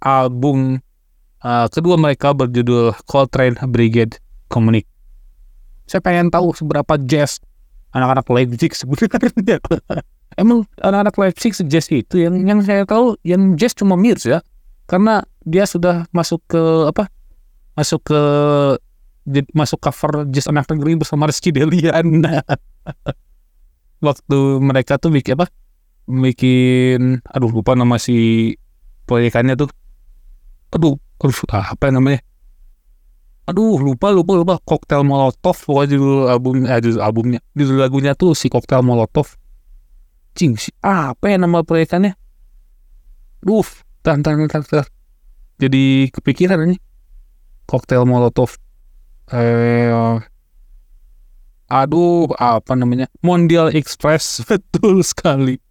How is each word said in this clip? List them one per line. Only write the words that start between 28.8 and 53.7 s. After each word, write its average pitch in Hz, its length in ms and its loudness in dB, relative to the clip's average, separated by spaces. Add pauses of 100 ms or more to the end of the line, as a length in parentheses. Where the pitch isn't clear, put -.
proyekannya 120 540 0
tuh. 143 120 -2 (1000)
Aduh, 160 240 0 (240)
aduh, 135 180 0 (140)
ah, 98 220 -4
apa 139 160 -2
namanya? 131 320 2 (1300)
Aduh, 196 320 2
lupa, 139 320 0
lupa, 180 240 2
lupa. 175 240 0
Cocktail 151 400 -2
Molotov, 139 640 0
pokoknya 143 320 0
judul 139 320 2
album, 127 240 0 (160)
eh, 123 80 2
judul 117 240 0
albumnya, 113 380 -2 (180)
judul 135 240 2
lagunya 135 320 0
tuh 180 240 2
si - 80 -2
Cocktail 127 400 0
Molotov. 120 400 0 (1120)
Cing, 143 160 2
si, - 160 -10 (160)
ah, 175 240 -2
apa 202 240 -2
ya - 80 2
nama 170 240 0
proyekannya? 175 480 0 (1300)
Duh, 208 240 0 (400)
tahan, 147 160 2
tahan, 151 240 0
tahan, 151 160 -4
tahan. 143 240 -2 (720)
Jadi 135 560 2
kepikiran 175 560 0
ini. 185 80 -2 (880)
Cocktail 123 400 0
Molotov. 123 480 0 (800)
Eh, 117 800 0 (1500)
aduh, 156 720 2
apa - 400 0
namanya? 123 320 -2 (160)
Mondial 170 480 2